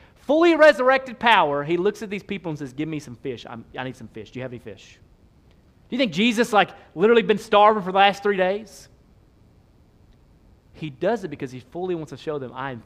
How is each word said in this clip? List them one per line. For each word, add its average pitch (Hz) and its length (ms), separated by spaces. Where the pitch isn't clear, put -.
fully 330 420
resurrected 262 640
power. 165 440
He 165 140
looks 202 240
at 220 80
these 202 140
people 196 260
and 151 100
says, 135 140
"Give 151 160
me 156 100
some 127 180
fish. 123 280
I'm, 117 220
I 127 60
need 127 120
some 110 120
fish. 107 220
Do 123 80
you 123 40
have 127 100
any 120 60
fish?" - 400
Do 247 60
you - 20
think 220 160
Jesus, 226 360
like, 202 200
literally 226 260
been 202 160
starving 208 460
for 180 100
the 196 60
last 196 240
three 202 160
days? 196 500
He 160 160
does 190 360
it 170 40
because 139 240
he 127 80
fully 180 340
wants 160 160
to 139 60
show 151 220
them, 123 160
"I 135 160
am 120 160